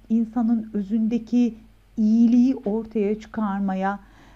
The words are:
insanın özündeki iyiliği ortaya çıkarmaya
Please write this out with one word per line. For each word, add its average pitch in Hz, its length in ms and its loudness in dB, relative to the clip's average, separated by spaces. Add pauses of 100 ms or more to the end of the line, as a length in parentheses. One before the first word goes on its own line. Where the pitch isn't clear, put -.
insanın 226 640 0
özündeki 226 800 -2 (420)
iyiliği 233 600 4
ortaya 214 640 -4
çıkarmaya 196 800 -4 (380)